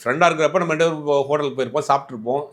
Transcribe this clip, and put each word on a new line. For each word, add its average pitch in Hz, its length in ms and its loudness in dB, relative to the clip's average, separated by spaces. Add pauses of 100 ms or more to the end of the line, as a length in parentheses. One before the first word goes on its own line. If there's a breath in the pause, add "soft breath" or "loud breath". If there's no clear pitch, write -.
ஃப்ரெண்டா 160 260 4
இருக்கிறப்ப 156 280 2
நம்ம 165 160 -2
ரெண்டு 160 100 2
பேரும் 151 220 -2
போ-, 143 200 2
ஹோட்டலுக்கு 139 360 -2
போயிருப்போம், 131 260 -4
சாப்பிட்டுருப்போம், 135 640 -2